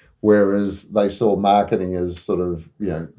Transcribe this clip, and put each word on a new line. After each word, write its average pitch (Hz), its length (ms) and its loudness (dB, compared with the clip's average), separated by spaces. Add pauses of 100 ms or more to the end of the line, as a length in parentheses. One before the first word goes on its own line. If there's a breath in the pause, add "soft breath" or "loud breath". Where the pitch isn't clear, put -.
(200 soft breath)
Whereas 101 680 2
they 104 180 0
saw 101 280 0
marketing 98 580 0
as 90 240 -4
sort 90 220 -4
of, 87 300 -6 (100)
you 104 80 -4
know, 82 200 -6 (100)